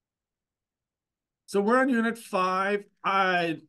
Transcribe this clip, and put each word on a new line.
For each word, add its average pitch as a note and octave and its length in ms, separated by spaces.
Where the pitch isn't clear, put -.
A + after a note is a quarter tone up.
so G3 140
we're A3+ 200
on C4 80
unit A3+ 280
five. F#3+ 680
I, F3+ 560